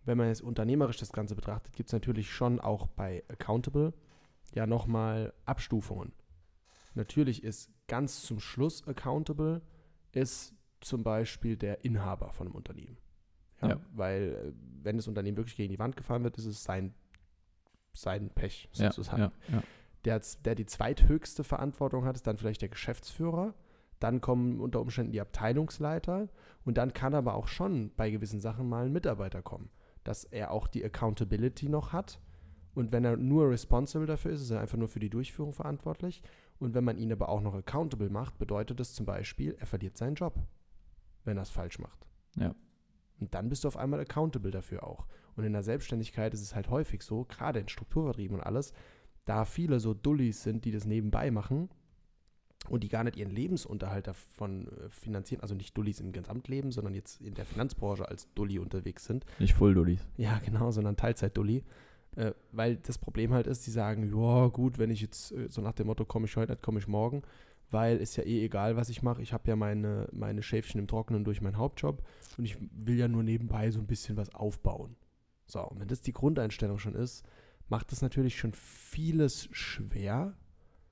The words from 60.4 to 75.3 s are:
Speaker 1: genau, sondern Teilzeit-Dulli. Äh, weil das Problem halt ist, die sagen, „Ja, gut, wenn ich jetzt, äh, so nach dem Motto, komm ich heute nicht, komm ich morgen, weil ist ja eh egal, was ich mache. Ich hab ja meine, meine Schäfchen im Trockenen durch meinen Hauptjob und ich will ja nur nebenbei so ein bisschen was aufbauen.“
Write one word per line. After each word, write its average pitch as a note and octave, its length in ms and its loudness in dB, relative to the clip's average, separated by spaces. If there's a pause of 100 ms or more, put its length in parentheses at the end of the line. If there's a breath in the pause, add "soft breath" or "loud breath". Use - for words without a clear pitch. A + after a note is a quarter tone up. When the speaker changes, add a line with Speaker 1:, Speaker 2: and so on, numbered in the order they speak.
Speaker 1:
genau, A2+ 280 2
sondern G#2 240 2
Teilzeit-Dulli. A2 680 2 (520 soft breath)
Äh, A2 160 0 (200)
weil A#2 240 2
das - 220 -6
Problem A2+ 340 0
halt B2 140 6
ist, A#2+ 200 -4
die A2+ 40 -6
sagen, G#2+ 440 0
„Ja, A#2+ 340 8
gut, B2 300 2
wenn A2 120 4
ich G#2+ 100 0
jetzt, - 320 -8
äh, A#2+ 160 -6
so A2 140 -4
nach A2 100 -2
dem G#2+ 140 0
Motto, A2 180 0
komm A2 220 0
ich - 100 -2
heute A2+ 160 2
nicht, - 100 -6
komm A2 140 0
ich G2+ 100 -2
morgen, A#2 360 0 (480 soft breath)
weil A2+ 260 4
ist - 200 -2
ja - 80 0
eh A2 200 2
egal, A2 320 2
was A#2+ 140 0
ich A#2 120 -4
mache. A#2+ 200 2
Ich G#2+ 100 -6
hab A2+ 160 -2
ja A2 80 4
meine, G#2 560 0
meine G#2 300 -2
Schäfchen A2 360 -2
im G2+ 80 0
Trockenen A2 380 0
durch G#2 160 0
meinen G2 160 -2
Hauptjob C#3+ 500 -2 (300 loud breath)
und A#2+ 80 -2
ich G2+ 140 -4 (140)
will A2 240 2
ja A#2+ 120 4
nur A2+ 140 4
nebenbei A2 480 2
so G#2+ 100 0
ein G#2 60 -4
bisschen G#2 320 -2
was G2+ 160 -4
aufbauen.“ - 640 0 (500)